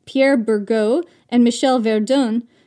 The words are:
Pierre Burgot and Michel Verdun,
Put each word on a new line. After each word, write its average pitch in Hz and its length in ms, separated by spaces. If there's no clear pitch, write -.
Pierre 269 320
Burgot 220 680
and 240 160
Michel 254 360
Verdun, 226 680